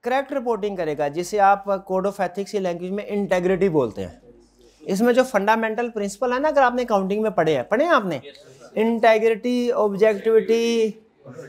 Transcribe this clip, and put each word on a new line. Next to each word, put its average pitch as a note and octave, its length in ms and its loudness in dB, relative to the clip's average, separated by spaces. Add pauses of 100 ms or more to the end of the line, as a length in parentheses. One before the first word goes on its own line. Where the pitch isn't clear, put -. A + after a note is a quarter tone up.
करेक्ट C4+ 300 -2
रिपोर्टिंग G#3+ 440 -4
करेगा, D3+ 300 -2
जिसे F3+ 300 -4
आप G3 540 2
code F#3+ 200 0
of G3 80 -14
ethics F#3+ 300 -4
की G#3 100 -4
लैंग्वेज F3+ 320 -4
में G3+ 140 -6
इंटेग्रिटी F#3+ 640 0
बोलते B2+ 320 0
हैं। F2+ 200 -12 (640)
इसमें A3+ 260 2
जो B3+ 100 4
फंडामेंटल A3+ 680 0
प्रिंसिपल A3+ 440 -4
है B3+ 60 -2
ना, D4 80 0
अगर C#4+ 140 2
आपने B3 220 2
अकाउंटिंग G#3 400 0
में G#3+ 80 0
पढ़े D#3+ 240 2
हैं, A#2+ 120 -2
पढ़े B3 180 2
हैं F4 60 2
आपने? F#3+ 300 0 (560)
इंटेग्रिटी, A3+ 920 2
ऑब्जेक्टिविटी, A3 1160 2 (600)